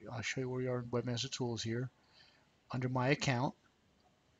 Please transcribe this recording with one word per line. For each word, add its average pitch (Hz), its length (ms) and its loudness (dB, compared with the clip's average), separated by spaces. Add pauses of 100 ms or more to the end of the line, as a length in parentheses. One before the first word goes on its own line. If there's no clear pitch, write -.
(120)
I'll 113 100 -4
show - 200 -2
you 127 80 -2
where 127 80 -2
we 127 100 0
are 123 120 0
in 120 40 -4
Webmaster 120 460 0
Tools 117 320 -2
here. 120 260 0 (840)
Under 127 180 0
my 127 200 2
account, 143 460 2 (840)